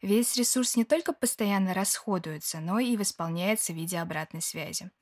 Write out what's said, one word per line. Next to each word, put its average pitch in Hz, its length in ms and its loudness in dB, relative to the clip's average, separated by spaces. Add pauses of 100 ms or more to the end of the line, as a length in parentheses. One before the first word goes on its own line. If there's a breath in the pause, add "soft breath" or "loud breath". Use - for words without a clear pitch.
весь 214 340 2
ресурс 247 380 2
не 233 100 6
только 330 260 2
постоянно 202 640 0
расходуется, 170 840 -2
но 170 180 0
и 240 180 2
восполняется 180 760 0
в 165 40 -6
виде 170 200 -4
обратной 165 460 -4
связи. - 480 -6 (100)